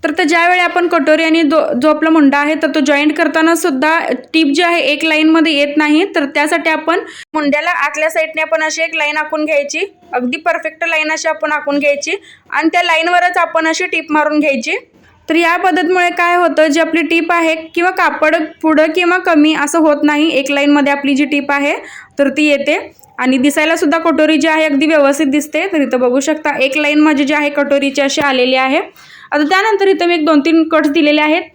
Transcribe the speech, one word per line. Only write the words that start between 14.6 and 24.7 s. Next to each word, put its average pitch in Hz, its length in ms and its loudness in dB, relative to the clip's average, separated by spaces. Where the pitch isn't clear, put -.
तर 320 60 0
या 339 220 2
पद्धतीमुळे 359 540 0
काय 349 260 0
होतं, 330 300 2
जी 311 140 0
आपली 330 220 0
टीप 339 300 0
आहे 330 220 0
किंवा 330 360 -2
कापड 320 460 0
पुढं 311 320 4
किंवा 359 240 0
कमी 320 360 2
असं 294 240 -2
होत 302 240 4
नाही, 302 260 2
एक 277 220 -2
लाईनमध्ये 285 420 2
आपली 277 220 -2
जी 277 100 2
टीप 285 280 -2
आहे 285 220 0
तर 277 100 2
ती 285 160 -2
येते 302 480 0
आणि 262 200 0
दिसायला 302 380 0
सुद्धा 330 220 0
कटोरी 311 380 2
जी 302 120 2
आहे 311 160 2
अगदी 294 220 0